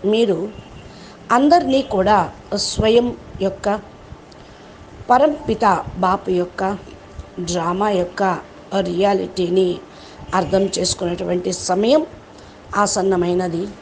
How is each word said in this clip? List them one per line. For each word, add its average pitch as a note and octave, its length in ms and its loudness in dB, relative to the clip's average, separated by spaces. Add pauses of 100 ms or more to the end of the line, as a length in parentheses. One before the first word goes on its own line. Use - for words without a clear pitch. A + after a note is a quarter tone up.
మీరు G#3 440 2 (840)
అందరినీ C4+ 500 4
కూడా F#3+ 500 2 (220)
స్వయం A3+ 640 2 (260)
యొక్క G3 380 -2 (1300)
పరంపిత B3 760 2 (140)
బాపు F#3 320 0
యొక్క F#3 480 -2 (640)
డ్రామా F3 500 -2
యొక్క F3+ 320 -2 (560)
రియాలిటీని F3+ 1000 0 (560)
అర్థం F#3 280 2
చేసుకునేటువంటి F3+ 920 -2
సమయం A3 540 2 (680)
ఆసన్నమైనది. F3+ 920 0 (140)